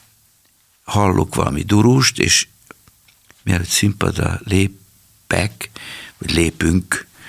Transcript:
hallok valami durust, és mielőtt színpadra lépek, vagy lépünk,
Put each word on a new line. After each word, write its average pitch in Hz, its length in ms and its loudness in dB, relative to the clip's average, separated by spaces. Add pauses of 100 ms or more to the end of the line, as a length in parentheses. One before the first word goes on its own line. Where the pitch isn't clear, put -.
(840)
hallok 101 500 2
valami - 280 -2
durust, 113 560 4
és - 280 0 (960)
mielőtt 87 260 -2
színpadra - 760 -2
lépek, - 1300 -4 (480)
vagy - 140 -6
lépünk, 82 760 0 (220)